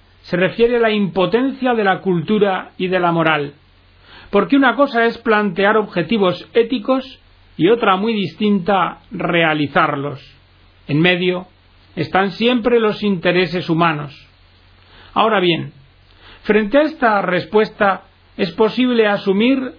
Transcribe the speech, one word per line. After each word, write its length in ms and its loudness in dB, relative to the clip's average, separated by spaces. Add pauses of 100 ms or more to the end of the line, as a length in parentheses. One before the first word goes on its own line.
(220)
se 140 -6
refiere 420 0
a 20 2
la 100 2
impotencia 840 0
de 100 -2
la 160 0
cultura 760 -2
y 120 -4
de 100 0
la 140 0
moral, 420 0 (760)
porque 260 0
una 180 2
cosa 300 0
es 140 -2
plantear 580 0
objetivos 760 -2
éticos 680 -2 (340)
y 120 2
otra 260 2
muy 180 -2
distinta 920 -2 (100)
realizarlos. 1080 -2 (680)
En 120 0
medio 460 0 (480)
están 380 -2
siempre 480 0
los 240 -2
intereses 640 -2
humanos. 580 -2 (840)
Ahora 240 2
bien, 340 0 (720)
frente 340 0
a 60 6
esta 400 0
respuesta 800 0 (340)
es 140 -4
posible 560 2
asumir 720 0